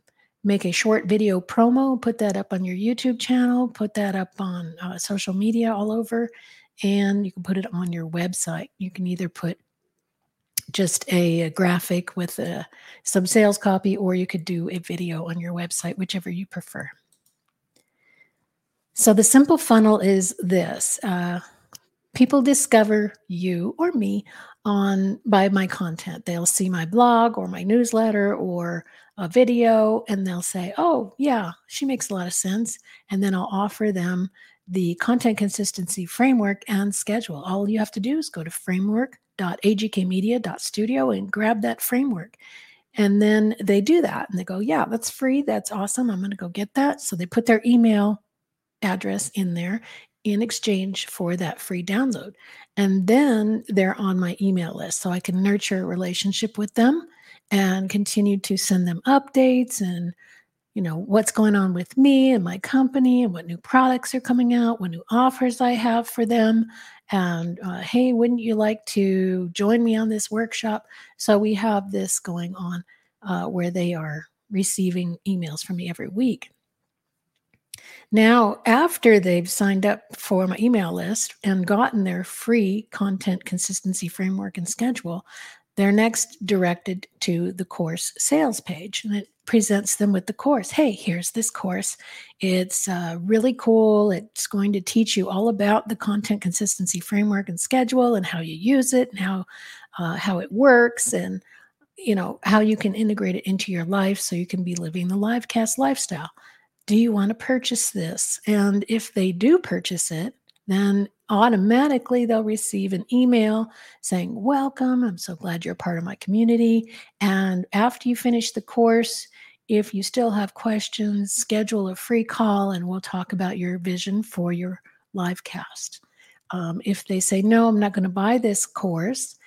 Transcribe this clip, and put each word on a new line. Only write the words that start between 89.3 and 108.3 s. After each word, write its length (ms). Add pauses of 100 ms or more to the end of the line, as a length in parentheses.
presents 500
them 160
with 140
the 80
course. 360
"Hey, 220
here's 380
this 180
course. 480 (440)
It's, 460
uh, 360
really 320
cool. 560
It's 360
going 280
to 80
teach 340
you 140
all 180
about 400
the 80
content 460
consistency 580
framework 480
and 100
schedule 560
and 120
how 140
you 140
use 380
it 160
and 100
how, 280 (520)
uh, 180
how 240
it 120
works 640
and, 280 (540)
you 180
know, 280
how 180
you 160
can 180
integrate 420
it 100
into 260
your 140
life 340
so 160
you 100
can 160
be 120
living 340
the 80
Livecast 640
lifestyle. 520 (560)
Do 100
you 160
want 180
to 40
purchase 560
this?" 560